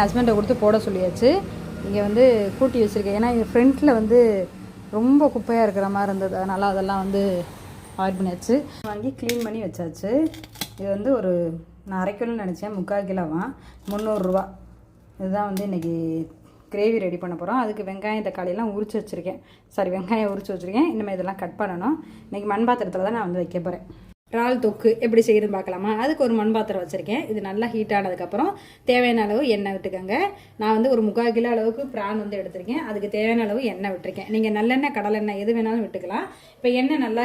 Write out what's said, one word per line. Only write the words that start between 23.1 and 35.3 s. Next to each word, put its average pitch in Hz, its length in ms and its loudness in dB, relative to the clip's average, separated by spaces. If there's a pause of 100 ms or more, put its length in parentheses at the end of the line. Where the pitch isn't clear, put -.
நான் 202 100 -4
வந்து 175 160 -2
வைக்க 175 160 -4
போறேன். 175 240 -8 (460)
இறால் 240 320 0
தொக்கு 220 280 4 (140)
எப்படி 226 200 6
செய்யுதுன்னு 214 320 4
பார்க்கலாமா? 185 340 -4 (120)
அதுக்கு 294 240 2
ஒரு 226 80 2
மண் 220 200 2
பாத்திரம் 214 280 -2
வச்சிருக்கேன். 190 460 -4
இது 220 200 -4
நல்லா 208 240 -2
ஹீட் 214 240 -2
ஆனதுக்கப்புறம் 190 520 -2 (400)
தேவையான 247 380 4
அளவு 208 160 0 (120)
எண்ணெய் 196 200 -2
விட்டுக்கோங்க. 185 400 -6 (420)
நான் 220 200 2
வந்து 233 180 4
ஒரு 226 100 4
முக்கால் 226 320 2
கிலோ 233 160 2
அளவுக்கு 226 300 0 (100)
பிரான் 214 300 -4
வந்து 202 180 -6
எடுத்திருக்கேன். 190 480 -6
அதுக்கு 202 280 -4
தேவையான 226 300 2
அளவு 208 140 -2 (120)
எண்ணெய் 190 220 -4
விட்டுருக்கேன். 185 400 -10
நீங்க 220 220 2
நல்லெண்ணெய், 254 400 2
கடலெண்ணெய் 208 460 -2